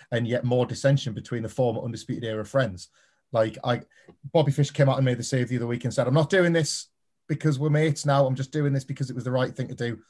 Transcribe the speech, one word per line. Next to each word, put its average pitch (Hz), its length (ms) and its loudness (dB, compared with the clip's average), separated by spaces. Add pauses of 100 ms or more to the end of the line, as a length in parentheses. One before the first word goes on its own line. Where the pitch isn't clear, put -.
(100)
and 117 160 0
yet 120 180 -2
more 123 220 2
dissension 139 460 0
between 113 300 -8
the 113 60 -6
former 117 340 -2
Undisputed 120 420 -8
Era 107 200 -6
friends? 104 440 -2 (440)
Like, 110 320 0
I, 123 180 0 (500)
Bobby 147 200 4
Fish 143 180 2
came 139 180 4
out 127 80 2
and 135 80 2
made 123 140 0
the 120 60 -6
save 123 240 -2
the 123 80 -2
other 117 100 -2
week 117 180 -4
and 117 80 -4
said, 120 140 0
"I'm 127 80 0
not 156 160 2
doing 175 220 4
this - 360 -2 (400)
because 151 300 0
we're 151 120 0
mates 151 360 2
now. 139 200 4
I'm 131 80 0
just 135 180 -8
doing 147 200 0
this 135 120 -2
because 131 260 -6
it 120 60 -8
was 113 80 -6
the 127 80 -4
right 127 220 0
thing 127 140 -6
to - 60 -12
do." 117 240 -6 (120)